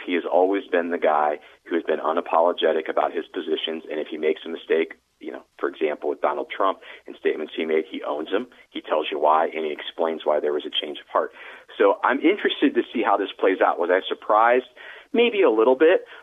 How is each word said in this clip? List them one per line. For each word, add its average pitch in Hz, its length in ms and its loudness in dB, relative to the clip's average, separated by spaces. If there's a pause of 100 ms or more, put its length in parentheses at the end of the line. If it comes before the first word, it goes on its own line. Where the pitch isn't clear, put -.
he 90 80 -2
has 82 160 -2
always 92 400 2
been 87 200 0
the 85 80 -2
guy 76 400 0 (260)
who 87 100 -4
has 82 80 0
been 78 160 -2
unapologetic 82 920 0
about 76 240 -2
his 82 120 -6 (100)
positions. 80 560 -4
And 78 80 -6
if 76 100 -6
he 78 100 -8
makes 78 280 -2
a - 20 -10
mistake, 82 460 -2 (240)
you - 140 -14
know, 65 100 -14 (160)
for 76 100 -2
example, 73 400 -4
with 71 120 -4
Donald 73 260 -2 (100)
Trump 98 220 0 (300)
and - 100 -16
statements 76 380 -4
he 85 80 -4
made, 80 260 0
he - 160 -10
owns 78 240 -6
them. 113 160 -4 (240)
He 80 100 -12
tells 78 300 -2
you 76 80 -4
why, 78 280 4
and 78 200 -6
he 76 60 -4
explains 80 520 -6
why 76 140 2
there 73 140 0
was 73 120 -4
a 76 60 -12
change 76 300 -6
of - 80 -20
heart. 85 240 -2 (440)
So 101 280 4
I'm 123 160 2
interested 175 540 2
to - 80 2 (100)
see 117 100 -2
how 104 140 4
this 98 220 -2
plays 95 220 2
out. 92 200 2
Was 87 100 0
I 92 180 4
surprised? 113 640 2 (420)
Maybe 226 300 4
a 143 80 6
little 113 260 4
bit, 160 280 4 (180)